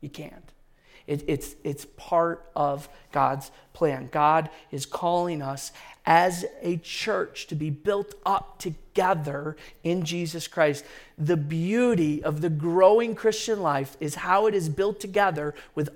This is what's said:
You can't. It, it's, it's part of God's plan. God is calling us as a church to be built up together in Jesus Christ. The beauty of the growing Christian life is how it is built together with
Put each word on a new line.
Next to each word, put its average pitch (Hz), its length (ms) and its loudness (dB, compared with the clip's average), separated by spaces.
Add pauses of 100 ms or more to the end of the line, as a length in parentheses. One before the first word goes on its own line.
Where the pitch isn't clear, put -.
You 143 80 -12
can't. - 440 -18 (540)
It, 147 200 -6
it's, 147 360 -4
it's 143 220 -8 (140)
part 170 580 0
of 143 320 -2 (240)
God's 139 380 0 (240)
plan. 135 360 -2
God 156 380 2 (220)
is 139 160 -8
calling 175 560 -2
us 135 300 -8 (340)
as 175 400 4 (160)
a 175 160 -2
church - 720 -6
to 165 60 -8
be 156 140 -4
built 202 460 -4 (100)
up - 340 -2
together 156 1000 -2 (240)
in 170 240 0
Jesus 165 420 -6
Christ. 151 340 2 (360)
The 160 180 2
beauty 165 880 2
of 151 160 -2
the 170 80 0
growing 185 640 4
Christian 214 460 0
life 139 400 -2
is 147 140 -4
how 196 320 2
it 208 80 2
is 165 160 0
built 196 300 -2
together 185 540 0 (200)
with 151 220 -2